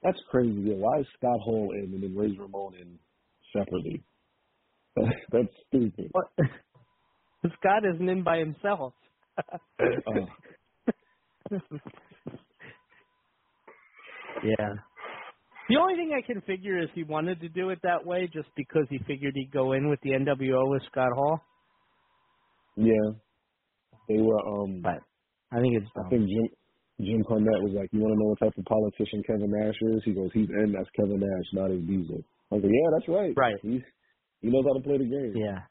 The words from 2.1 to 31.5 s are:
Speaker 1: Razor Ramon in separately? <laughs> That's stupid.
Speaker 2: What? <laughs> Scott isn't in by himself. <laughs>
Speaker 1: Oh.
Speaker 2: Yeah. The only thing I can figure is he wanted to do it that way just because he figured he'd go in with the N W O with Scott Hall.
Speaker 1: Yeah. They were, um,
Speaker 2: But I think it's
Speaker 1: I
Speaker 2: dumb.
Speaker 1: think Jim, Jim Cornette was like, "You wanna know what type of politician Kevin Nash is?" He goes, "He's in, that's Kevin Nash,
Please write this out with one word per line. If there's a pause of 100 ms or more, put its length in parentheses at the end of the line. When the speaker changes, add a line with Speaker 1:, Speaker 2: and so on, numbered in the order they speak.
Speaker 1:
Razor
Ramon
in (540)
separately? (960)
<laughs> (340)
That's (140)
stupid.
Speaker 2:
What? (120)
<laughs>
Scott
isn't
in
by
himself. (420)
<laughs> (200)
Speaker 1:
Oh. (4000)
Speaker 2:
Yeah. (920)
The
only
thing
I
can
figure
is
he
wanted
to
do
it
that
way
just
because
he
figured
he'd
go
in
with
the
N
W
O
with
Scott
Hall. (1400)
Speaker 1:
Yeah. (960)
They
were, (240)
um,
Speaker 2:
But (500)
I
think
it's (100)
Speaker 1:
I
Speaker 2:
dumb.
Speaker 1:
think
Jim, (520)
Jim
Cornette
was
like,
"You
wanna
know
what
type
of
politician
Kevin
Nash
is?"
He
goes,
"He's
in,
that's
Kevin
Nash,